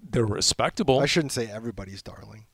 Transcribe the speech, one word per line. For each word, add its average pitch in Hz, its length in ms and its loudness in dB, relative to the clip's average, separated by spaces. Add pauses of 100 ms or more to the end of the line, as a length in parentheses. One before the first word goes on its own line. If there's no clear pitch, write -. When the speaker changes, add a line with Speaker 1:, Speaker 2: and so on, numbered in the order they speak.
Speaker 1:
they're 120 160 2
respectable. 123 760 2
Speaker 2:
I 143 80 4
shouldn't 147 240 2
say 117 160 -2
everybody's 101 560 -10
darling. 107 500 -16